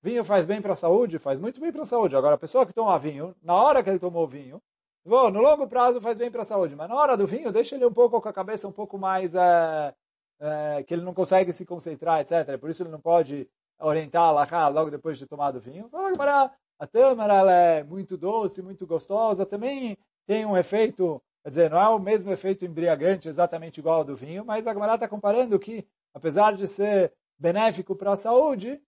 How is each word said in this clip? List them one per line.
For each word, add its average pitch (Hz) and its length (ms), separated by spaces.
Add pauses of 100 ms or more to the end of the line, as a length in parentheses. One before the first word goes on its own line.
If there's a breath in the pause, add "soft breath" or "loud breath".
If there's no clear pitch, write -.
Vinho 233 220
faz 180 220
bem 202 160
pra 196 140
saúde? 180 440
Faz 135 200
muito 226 200
bem 320 120
pra 302 140
saúde. 240 300
Agora, 143 200
a - 40
pessoa 247 260
que 175 80
toma 208 260
vinho, 151 420
na 170 140
hora 254 280
que 185 60
ele 190 100
tomou 170 280
vinho, 135 340 (440)
bom, 233 240
no 202 120
longo 285 260
prazo 247 340
faz 220 160
bem 240 140
pra 233 140
saúde, 185 300
mas 156 140
na 233 60
hora 269 220
do 196 100
vinho, 233 240
deixa 220 240
ele 254 100
um 233 80
pouco 233 280
com 214 80
a 202 40
cabeça 202 340
um 185 40
pouco 202 260
mais, 190 380
é, 165 580 (460)
é, 151 440
que 165 100
ele 175 100
não 180 100
consegue 185 380
se 170 140
concentrar, 165 560
et 185 60
cetera. 151 300
Por 143 120
isso 160 140
ele 165 60
não 156 120
pode 147 460 (320)
orientar 156 440
a 165 40
alahá 151 400
logo 151 240
depois 147 260
de 135 80
tomar 143 260
do 127 80
vinho. 147 300
Fala, 381 220
Gemara, 285 400 (260)
a 147 100
tâmara, 233 460
ela 190 200
é 170 300
muito 180 340
doce, 196 440
muito 185 240
gostosa, 196 600
também 233 520 (280)
tem 220 200
um 208 100
efeito, 185 680 (220)
quer 151 60
dizer, 156 200
não 160 100
é 208 100
o 220 100
mesmo 196 320
efeito 185 340
embriagante 165 640
exatamente 165 520
igual 160 180
ao 156 60
do 139 120
vinho, 160 300
mas 220 220
a 226 60
Gemara 208 240
tá 226 100
comparando 208 520
que, 214 260 (280)
apesar 185 420
de 190 120
ser 196 460 (240)
benéfico 190 580
pra 196 200
saúde 247 720